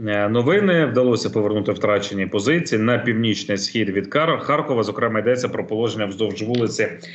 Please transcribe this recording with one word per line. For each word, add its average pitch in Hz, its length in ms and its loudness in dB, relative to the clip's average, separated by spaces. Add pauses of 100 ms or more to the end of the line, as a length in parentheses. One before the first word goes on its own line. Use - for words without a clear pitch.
е, 104 220 2
новини. 165 560 4
Вдалося 120 440 2
повернути 104 420 0
втрачені 101 540 0
позиції 113 560 0
на 117 160 2
північний 110 600 0
схід 98 320 -2
від 98 180 -2
Кар-, 151 320 0
Харкова. 143 440 0
Зокрема, 110 360 -2
йдеться 123 300 0
про - 180 -6
положення 110 380 -2
вздовж 101 360 -4
вулиці 113 460 0 (280)